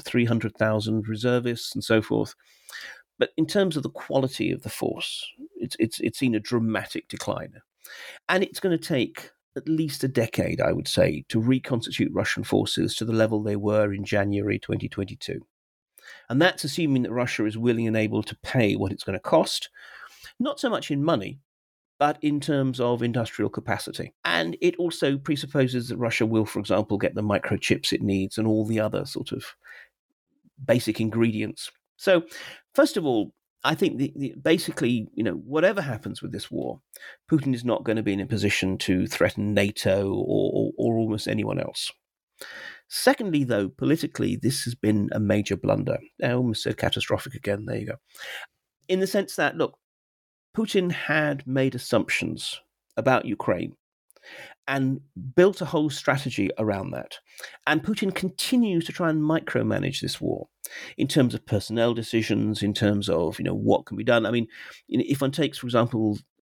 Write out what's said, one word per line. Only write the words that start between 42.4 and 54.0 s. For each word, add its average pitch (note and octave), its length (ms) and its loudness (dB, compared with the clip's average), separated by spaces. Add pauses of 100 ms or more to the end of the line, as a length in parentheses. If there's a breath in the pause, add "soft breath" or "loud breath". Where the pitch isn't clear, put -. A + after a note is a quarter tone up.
Secondly, G3 560 2
though, G#2 260 2
politically, B2+ 680 0
this - 300 -2
has A#2+ 100 -6
been G#2+ 360 2
a - 80 -2
major G2+ 380 2
blunder. G2+ 400 0 (240)
I B2 120 0
almost B2 280 0
said - 160 -2
catastrophic - 560 -2
again. G2+ 320 -4
There A2 120 -4
you G#2+ 100 -6
go. - 80 -8 (920 loud breath)
In F#3 120 2
the F#3+ 80 2
sense G3 300 -2
that, D3+ 180 0
look, D#3 240 -2 (760)
Putin F#3+ 360 2
had D3 560 0
made C3+ 260 2
assumptions - 880 -2 (340)
about B2 300 2
Ukraine G2 500 -4 (920 loud breath)